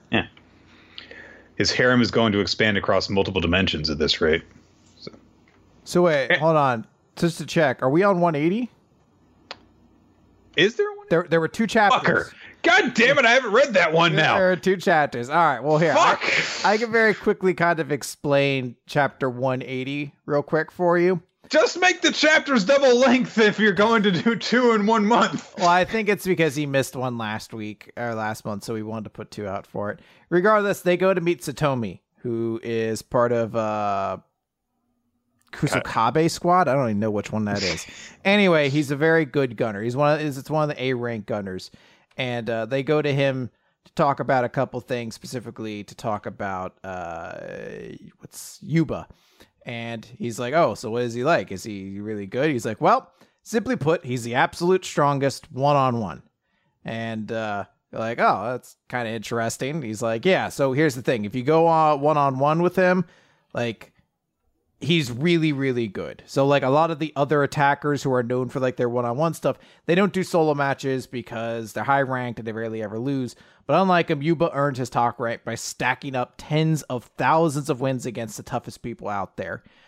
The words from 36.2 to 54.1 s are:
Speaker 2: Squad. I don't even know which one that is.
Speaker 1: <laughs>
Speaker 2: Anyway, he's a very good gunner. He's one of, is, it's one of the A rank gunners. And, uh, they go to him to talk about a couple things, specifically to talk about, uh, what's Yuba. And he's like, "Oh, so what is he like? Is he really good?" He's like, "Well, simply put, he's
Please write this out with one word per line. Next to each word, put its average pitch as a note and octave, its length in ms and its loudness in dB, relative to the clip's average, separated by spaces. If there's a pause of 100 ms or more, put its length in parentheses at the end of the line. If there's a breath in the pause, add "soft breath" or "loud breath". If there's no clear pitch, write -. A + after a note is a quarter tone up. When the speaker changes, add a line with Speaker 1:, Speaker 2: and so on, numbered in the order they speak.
Speaker 2:
Squad. F3 380 2
I B2 60 2
don't C3 160 0
even G2+ 100 -2
know A2 100 0
which G#2 220 -4
one G#2+ 140 -2
that G2+ 160 -4
is. F2 280 -4
Speaker 1:
<laughs> - 60 -20 (280 loud breath)
Speaker 2:
Anyway, F#3 460 4
he's C#3+ 200 0
a C#3+ 60 -4
very D#3+ 280 4
good C3 320 -2
gunner. G#2+ 240 -4
He's A#2+ 140 -4
one D3 200 2
of, D#3 60 -2
is, D3 160 -6
it's C#3 140 -12
one D3+ 180 0
of C#3+ 80 -6
the B2 60 -8
A C3 120 -2
rank A#2 320 -6
gunners. G2 440 -6 (460 soft breath)
And, A#2+ 340 -6
uh, A2+ 160 -4
they C3+ 160 -2
go D3+ 180 0
to D3 140 0
him C3+ 360 0 (340)
to - 80 -20
talk C#3+ 260 2
about C3+ 240 2
a - 60 0
couple B2+ 320 -4
things, A#2+ 340 -6
specifically G#2+ 720 -10
to - 100 -20
talk G#2 320 -6
about, F#2+ 560 -8
uh, F2 540 -10 (840)
what's - 440 -20
Yuba. B2+ 440 -2 (580 soft breath)
And A#2 400 -10
he's A#2+ 360 -10
like, B2 140 -4
"Oh, D3 200 2
so G#2+ 160 -8
what A#2+ 120 -2
is A#2+ 120 -4
he A#2+ 80 -4
like? C3 300 0
Is F#2 100 -8
he G2 380 -10
really G#2 260 -8
good?" C3 240 -2
He's B2 160 -2
like, A2 140 -6
"Well, G#3+ 320 2 (320 soft breath)
simply A3+ 320 -2
put, D#3+ 280 0
he's B2 200 -6